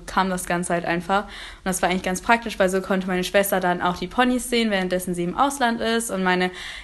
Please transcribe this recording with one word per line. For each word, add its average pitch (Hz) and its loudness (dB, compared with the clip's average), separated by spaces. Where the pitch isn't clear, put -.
kam 190 0
das 185 -4
Ganze 175 -2
halt 170 -2
einfach. 175 0
Und - -16
das 185 -2
war 185 2
eigentlich 185 0
ganz 185 -2
praktisch, 233 2
weil 190 6
so 190 0
konnte 190 -2
meine 185 0
Schwester 196 2
dann 180 2
auch 180 0
die 180 -6
Ponys 247 0
sehen, 233 2
währenddessen 185 0
sie 175 -2
im 175 -2
Ausland 262 2
ist. 226 0
Und 190 -2
meine 185 2